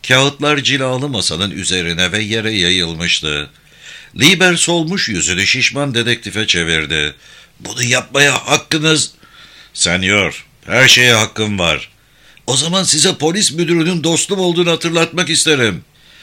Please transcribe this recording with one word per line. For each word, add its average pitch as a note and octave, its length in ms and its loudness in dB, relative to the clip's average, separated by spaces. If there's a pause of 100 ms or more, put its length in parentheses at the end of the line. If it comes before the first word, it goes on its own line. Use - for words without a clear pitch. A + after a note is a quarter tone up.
kağıtlar C#3+ 500 2
cilalı C3 500 -2
masanın F#2+ 420 -2
üzerine E2+ 640 -2
ve G#2 100 -2
yere A2 300 -2
yayılmıştı. E2 960 -2 (680)
Lieber F3 380 4
solmuş E3+ 520 0
yüzünü F#2 380 0
şişman C3 480 0
dedektife A2 520 -2
çevirdi. D#2 680 0 (460)
"Bunu - 220 -8
yapmaya B2+ 640 0
hakkınız" D#3 640 0 (640)
"Senyor, F#2 720 0 (200)
her A#2+ 220 4
şeye B2 260 6
hakkım G#2+ 440 0
var." D#2+ 320 0 (560)
"O C3+ 100 0
zaman E3+ 280 0
size D#3+ 300 2
polis E3 380 0
müdürünün E3 520 0
dostum - 340 0
olduğunu F3 320 0
hatırlatmak E3 600 -2
isterim." C3 540 0 (380)